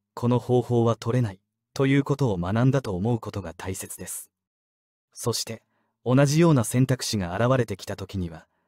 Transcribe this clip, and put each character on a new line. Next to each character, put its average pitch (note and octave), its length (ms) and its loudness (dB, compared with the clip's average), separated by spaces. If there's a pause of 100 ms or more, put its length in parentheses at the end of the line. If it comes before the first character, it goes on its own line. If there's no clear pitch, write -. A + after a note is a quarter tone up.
(140)
こ - 140 -4
の A#2+ 120 2
方 B2 220 2
法 A#2+ 240 0
は A2+ 100 2
取 A#2 220 -4
れ B2+ 40 2
な G#2 100 -2
い、 F#2 80 -18 (340)
と C3+ 140 2
い C#3 80 4
う C#3 80 4
こ C#3+ 120 -2
と B2+ 160 0
を F#2 60 -2
学 G2+ 280 0
ん C3 60 6
だ C3+ 100 0
と G2+ 140 -6
思 G#2+ 180 0
う A2+ 60 -2
こ - 120 -12
と G2+ 100 -8
が E2 120 -12
大 F#2+ 220 -10
切 - 220 -12
で F#2 100 -14
す。 - 240 -14 (840)
そ - 200 -4
し - 120 -6
て、 A2+ 160 -12 (440)
同 C3 200 6
じ D3 140 2
よ E3 120 6
う - 20 6
な B2 100 4
選 B2+ 220 2
択 - 180 0
肢 - 140 -2
が F2+ 200 -4
現 B2 200 2
れ A#2+ 80 0
て G#2 120 -6
き - 80 -18
た G2 100 -8
時 G2 220 -10
に F2 120 -4
は、 D#2+ 180 -18 (200)